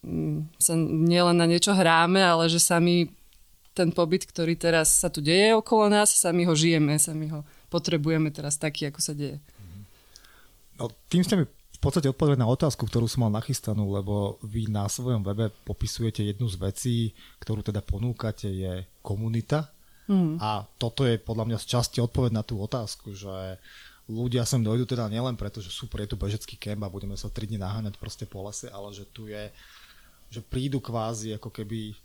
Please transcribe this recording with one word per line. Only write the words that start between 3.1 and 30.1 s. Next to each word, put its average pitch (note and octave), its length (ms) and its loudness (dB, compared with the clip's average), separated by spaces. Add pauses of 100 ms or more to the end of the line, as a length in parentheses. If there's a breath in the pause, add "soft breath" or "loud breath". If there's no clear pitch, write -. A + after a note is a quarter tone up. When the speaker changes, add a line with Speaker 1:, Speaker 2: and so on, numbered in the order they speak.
Speaker 1:
ten F3+ 180 2
pobyt, E3+ 340 0
ktorý E3 300 -2
teraz E3 400 4
sa - 140 2
tu D#3 120 -4
deje F#3 320 6
okolo A3 360 4
nás, G#3 220 6
sami F3 340 2
ho F3 80 4
žijeme, D#3 440 4
sami D#3 320 -2
ho D#3 120 -8 (260 soft breath)
potrebujeme D#3+ 640 0
teraz D3 280 -6
taký, D3+ 320 -4
ako C#3+ 120 -10
sa - 120 -4
deje. C#3+ 280 -6 (1300 loud breath)
Speaker 2:
No, A#2+ 180 -6 (140)
tým F3 140 2
ste F#3 140 2
mi E3+ 120 4
v - 360 -18
podstate C#3+ 240 2
odpovedali C#3+ 300 2
na B2 100 2
otázku, B2+ 380 0
ktorú A#2 220 0
som A#2+ 180 0
mal G#2+ 100 2
nachystanú, G#2+ 560 -2
lebo G2+ 240 -2 (280)
vy A2 240 -4
na G#2 200 -2
svojom B2 360 -2
webe G2+ 260 -2 (140)
popisujete A2 600 -4
jednu G#2 240 -2
z F#2 120 -4
vecí, G2 380 -2 (420 loud breath)
ktorú A2 240 -4
teda G#2 180 -4
ponúkate, A2 680 -4
je F#2+ 260 -4 (280)
komunita. A2+ 720 -2 (320 soft breath)
Speaker 1:
Mhm. F3 320 2
Speaker 2:
A G3+ 120 -4 (260)
toto A#2+ 280 -2
je A#2 140 4
podľa A2+ 300 -4
mňa A2+ 120 -2
z - 80 -10
časti A#2+ 320 -2
odpoveď A#2+ 320 0
na A2 120 0
tú A#2 160 -6
otázku, G#2+ 520 -8
že F#2+ 460 -10 (480 loud breath)
ľudia A#2 400 -2
sem B2 160 2
dojdú A#2 260 2
teda A#2+ 220 -4
nielen A#2+ 260 -4
preto, G#2 240 -8
že F#2 100 -12
super, A2+ 320 -10
je G2+ 80 -6
tu A2+ 80 -6
bežecký G2+ 380 -6
kemp G#2 260 -8
a G2+ 80 -6
budeme G2 260 -8
sa - 120 -10
tri A#2 180 -6
dni G#2 140 -6
naháňať G#2+ 380 -4
proste - 260 -12
po - 220 -12
lese, B2 240 -12
ale G2+ 240 -14
že G3 120 -14
tu - 220 -16
je, G#2 220 -10 (800 soft breath)